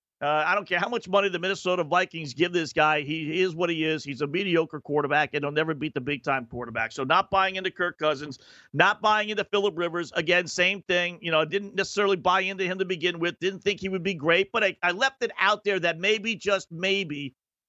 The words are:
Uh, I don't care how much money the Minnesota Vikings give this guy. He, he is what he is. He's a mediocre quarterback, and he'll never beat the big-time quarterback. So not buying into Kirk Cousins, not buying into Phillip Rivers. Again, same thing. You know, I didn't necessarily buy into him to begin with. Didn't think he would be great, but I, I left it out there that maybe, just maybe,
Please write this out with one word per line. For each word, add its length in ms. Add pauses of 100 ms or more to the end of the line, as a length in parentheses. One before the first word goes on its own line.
(200)
Uh, 280
I 80
don't 120
care 120
how 100
much 180
money 220
the 80
Minnesota 460
Vikings 500
give 180
this 220
guy. 280
He, 240
he 180
is 100
what 160
he 160
is. 180
He's 180
a 60
mediocre 540
quarterback, 540
and 80
he'll 80
never 240
beat 180
the 80
big-time 460
quarterback. 440
So 120
not 260
buying 260
into 140
Kirk 300
Cousins, 400 (340)
not 260
buying 300
into 140
Phillip 340
Rivers. 380
Again, 320
same 340
thing. 400
You 80
know, 120
I 40
didn't 300
necessarily 400
buy 260
into 220
him 160
to 60
begin 340
with. 200
Didn't 200
think 200
he 100
would 120
be 140
great, 360
but 120
I, 180
I 100
left 300
it 180
out 240
there 180
that 180
maybe, 340
just 380
maybe, 640 (340)